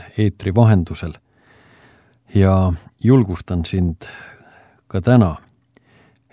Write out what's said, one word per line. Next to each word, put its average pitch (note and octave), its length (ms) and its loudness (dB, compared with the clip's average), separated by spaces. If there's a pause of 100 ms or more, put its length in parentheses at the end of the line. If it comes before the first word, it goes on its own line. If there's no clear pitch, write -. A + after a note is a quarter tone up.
(180)
eetri G2 380 -4
vahendusel F#2 600 0 (1200)
ja F#2+ 380 2 (300)
julgustan F#2+ 600 0
sind F2+ 400 -4 (840)
ka F#2+ 140 -6
täna A2+ 300 2 (1000)